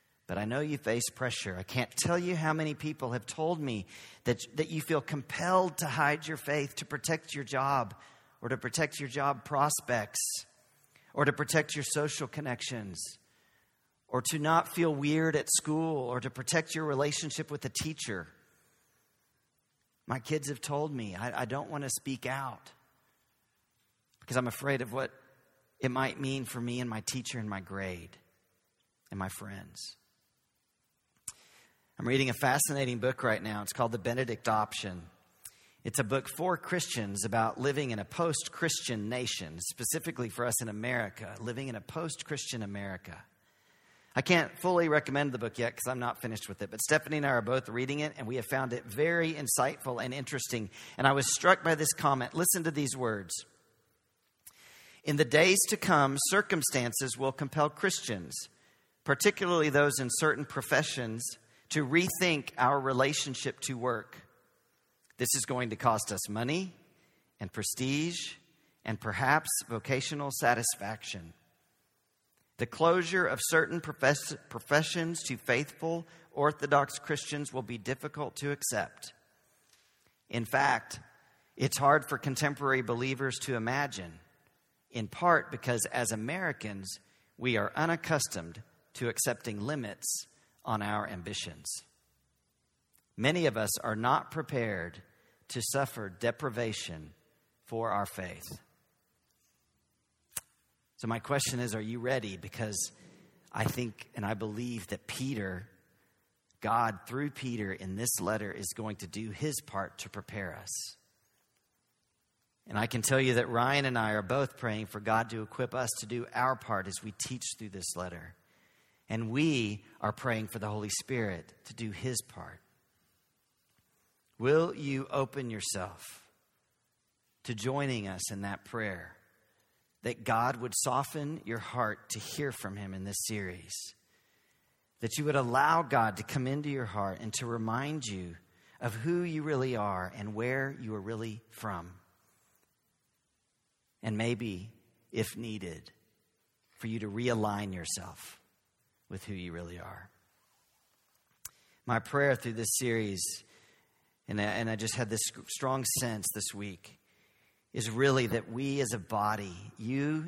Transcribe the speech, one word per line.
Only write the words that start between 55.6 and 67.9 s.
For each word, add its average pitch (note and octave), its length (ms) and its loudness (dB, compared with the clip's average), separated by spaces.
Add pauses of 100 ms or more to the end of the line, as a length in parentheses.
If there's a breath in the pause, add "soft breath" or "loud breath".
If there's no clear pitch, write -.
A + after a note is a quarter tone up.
to G#3+ 80 2
come, C#3 400 6 (100)
circumstances C3 920 2
will C3+ 140 0
compel D3 380 0
Christians, A2+ 640 -2 (720 soft breath)
particularly F3 640 4
those C#3+ 300 6
in B2+ 120 -2
certain D3 340 2
professions, B2+ 800 0 (440 soft breath)
to D3+ 160 2
rethink E3 720 2
our C3 220 6
relationship C3 840 2
to C3 160 -4
work. A#2 400 -2 (1000)
This B2 180 2
is C3 100 0
going B2 240 0
to A2 60 -2
cost A2 360 4
us F#2+ 160 -2
money C#3 480 0 (640 soft breath)
and G2 140 -8
prestige C#3+ 800 0 (480 soft breath)